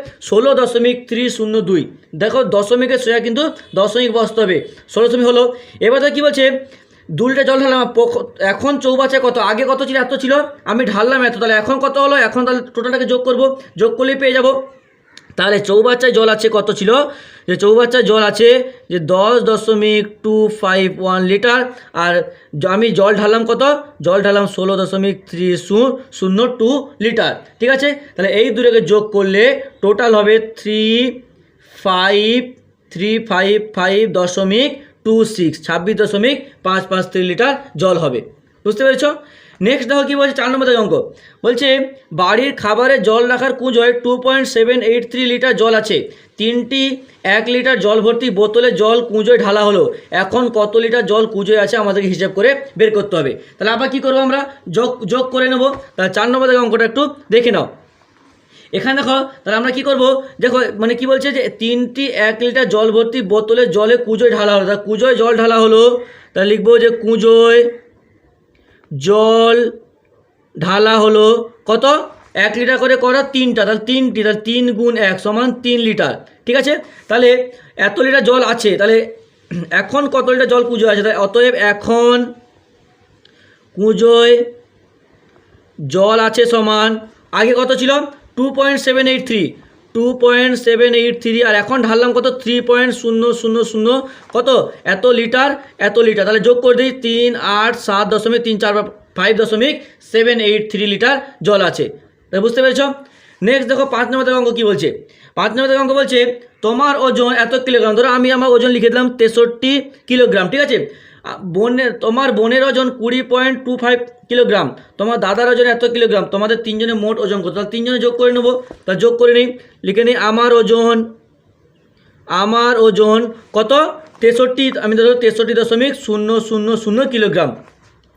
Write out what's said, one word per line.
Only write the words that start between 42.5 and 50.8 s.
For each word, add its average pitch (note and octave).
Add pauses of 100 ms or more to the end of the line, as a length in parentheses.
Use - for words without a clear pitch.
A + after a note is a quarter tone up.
খাবারে A#3+ (120)
জল A3+
রাখার B3
কুঁজোয় A#3+ (120)
টু B3 (120)
পয়েন্ট C4 (100)
সেভেন A#3+ (100)
এইট A#3
থ্রি B3
লিটার B3
জল A3+
আছে। G3+ (400)
তিনটি A#3+ (560)
এক A3
লিটার B3
জল G#3+
ভর্তি A#3 (100)
বোতলে A3 (120)
জল A3 (120)
কুঁজোয় G#3+
ঢালা G#3
হলো। G3 (400)
এখন A#3+ (140)
কত G#3
লিটার A3+